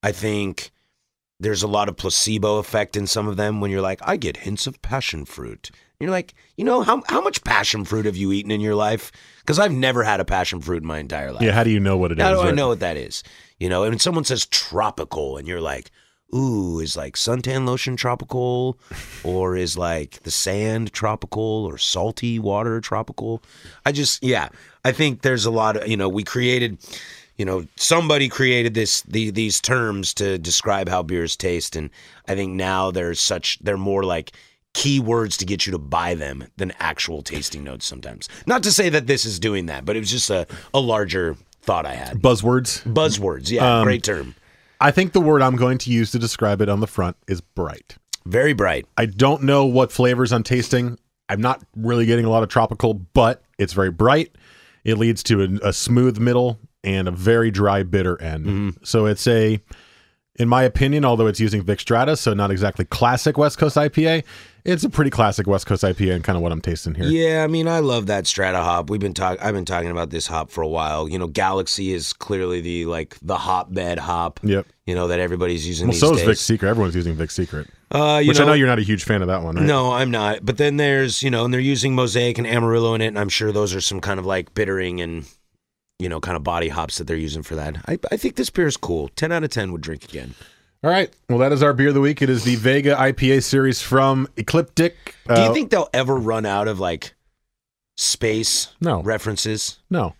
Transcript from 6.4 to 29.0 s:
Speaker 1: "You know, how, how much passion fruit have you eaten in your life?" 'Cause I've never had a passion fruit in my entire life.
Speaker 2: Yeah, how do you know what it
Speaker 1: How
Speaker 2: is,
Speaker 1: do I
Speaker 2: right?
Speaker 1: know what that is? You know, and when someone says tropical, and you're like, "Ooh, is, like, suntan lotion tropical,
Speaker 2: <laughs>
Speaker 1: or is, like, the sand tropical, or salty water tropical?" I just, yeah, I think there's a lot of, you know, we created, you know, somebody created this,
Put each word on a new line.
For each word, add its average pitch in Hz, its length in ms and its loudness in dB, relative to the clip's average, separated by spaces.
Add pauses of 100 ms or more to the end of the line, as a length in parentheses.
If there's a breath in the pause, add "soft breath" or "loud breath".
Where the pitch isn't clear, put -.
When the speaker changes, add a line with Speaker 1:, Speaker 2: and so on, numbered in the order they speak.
Speaker 1:
"You - 80 -8
know, 247 200 2
how, 240 240 0
how - 120 0
much - 240 -4
passion 104 400 0
fruit 107 220 -2
have 101 100 -2
you 98 160 -2
eaten 101 200 -2
in 104 100 -2
your 107 140 0
life?" 107 360 -2 (340 soft breath)
'Cause 151 140 2
I've 202 140 4
never 127 300 2
had 104 180 2
a 92 40 0
passion 92 360 -2
fruit 82 220 -4
in 80 40 -8
my 78 120 -6
entire 71 340 -8
life. - 80 -4
Speaker 2:
Yeah, 113 100 4
how 117 140 2
do 113 40 2
you 104 120 4
know 98 160 2
what 87 160 0
it 80 80 -4
Speaker 1:
How - 100 4
Speaker 2:
is, 190 60 2
Speaker 1:
do 185 40 2
I 175 40 2
Speaker 2:
right? 87 100 2
Speaker 1:
know 139 140 2
what 107 100 0
that 87 160 -4
is? 64 260 -10 (380 soft breath)
You 90 80 -4
know, 92 160 0
and 110 80 0
when 113 80 -2
someone 165 240 0
says 127 220 -2
tropical, 78 920 -4
and 71 100 -12
you're 87 140 -8
like, 69 320 -8 (420)
"Ooh, 104 460 -2
is, 80 160 -6
like, 71 200 -10
suntan 127 520 -2
lotion 127 300 -4
tropical, 123 840 -4 (220 loud breath)
Speaker 2:
<laughs> - 240 -18
Speaker 1:
or 92 320 -2
is, 87 200 -4
like, 85 460 -6
the 80 80 -8
sand 107 640 -2
tropical, 110 760 -4
or 69 80 -10
salty 113 640 -2
water 110 400 0
tropical?" 110 640 -6 (420 loud breath)
I 139 60 2
just, 143 320 -2
yeah, 110 240 0 (380 soft breath)
I 131 80 2
think 143 300 0
there's 123 220 0
a 113 60 0
lot 110 240 2
of, 107 120 -4
you 110 100 -2
know, 98 120 0
we 101 140 -4
created, 123 540 -2 (600 loud breath)
you 101 80 -4
know, 92 200 -4 (100)
somebody 151 540 2
created 123 440 0
this, 107 300 0